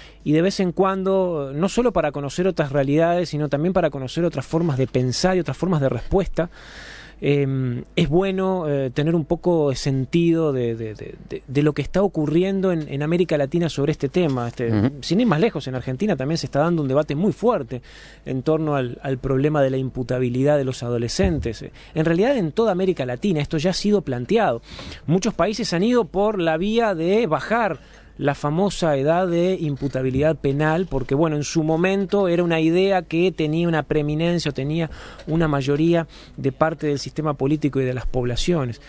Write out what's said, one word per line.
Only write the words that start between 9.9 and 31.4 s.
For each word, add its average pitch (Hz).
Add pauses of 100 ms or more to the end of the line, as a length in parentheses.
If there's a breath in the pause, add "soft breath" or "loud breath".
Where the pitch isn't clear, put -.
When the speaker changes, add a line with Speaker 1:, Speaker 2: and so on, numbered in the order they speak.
Speaker 1:
de, 120
de, 110
de, - (140)
de, -
de 139
lo 151
que -
está 185
ocurriendo 185
en, 156
en 139
América 170
Latina 147
sobre 143
este 143
tema. 135
Este, 117
Speaker 2:
Ujú. 110 (100)
Speaker 1:
sin 170
ir 247
más 156
lejos, 170
en 131
Argentina 131
también 139
se -
está 139
dando 165
un 143
debate 143
muy 170
fuerte 147 (440 loud breath)
en 131
torno 156
al, 123
al 135
problema 139
de 135
la 131
imputabilidad 127
de 139
los 127
adolescentes. 120
Eh, - (220 loud breath)
en 156
realidad, 190
en 165
toda 226
América 180
Latina 147
esto 160
ya 165
ha -
sido 202
planteado. 127 (440 loud breath)
Muchos 190
países 196
han 170
ido 233
por 202
la 160
vía 214
de 185
bajar 165 (380 loud breath)
la 139
famosa 156
edad 165
de 175
imputabilidad 139
penal, 156
porque, 135
bueno, 156
en 147